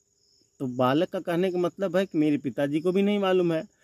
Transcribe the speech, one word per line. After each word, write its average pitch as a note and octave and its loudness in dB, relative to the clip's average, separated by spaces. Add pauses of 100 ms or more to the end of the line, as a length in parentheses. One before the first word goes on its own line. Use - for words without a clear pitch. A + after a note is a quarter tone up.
(600)
तो C#3 -6
बालक C3 2
का F#3+ -6
कहने F3 -2
का F3 -4
मतलब F3 -2
है G3 2
कि D#3+ -6
मेरे D3+ 2
पिताजी C#3+ -4
को F3 -2
भी G3 2
नहीं G3+ 2
मालूम F#3 2
है। D#3+ -4 (160)